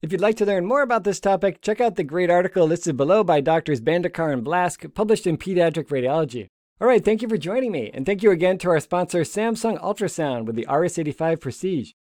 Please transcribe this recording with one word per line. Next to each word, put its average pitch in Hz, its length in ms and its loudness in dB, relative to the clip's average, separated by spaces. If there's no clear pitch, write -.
If 165 120 -6
you'd 175 80 -2
like 214 160 2
to 208 80 2
learn 190 200 0
more 269 180 2
about 233 200 0
this 190 160 -2
topic, 196 420 0
check 214 200 -2
out 226 160 0
the 175 80 -2
great 170 240 0
article 180 360 4
listed 160 300 0
below 175 300 4
by 160 160 4
Doctors 151 400 0
Bandekar 165 500 0
and 123 140 -4
Blask, 165 500 -2
published 214 320 0
in 160 80 2
Pediatric 165 540 0
Radiology. 131 580 -2
All 214 80 2
right, 247 160 4
thank 214 180 2
you 240 60 -6
for 220 80 -2
joining 208 380 -4
me, 120 200 -6
and 135 120 -6
thank 196 180 -2
you 214 80 6
again 185 280 2
to 175 100 -2
our 165 100 4
sponsor, 175 440 -2
Samsung 226 580 -4
Ultrasound, 156 640 -4
with 110 100 -6
the 113 120 -4
R 147 180 2
S - 120 -4
eighty-five 160 440 -2
Prestige. 147 500 -6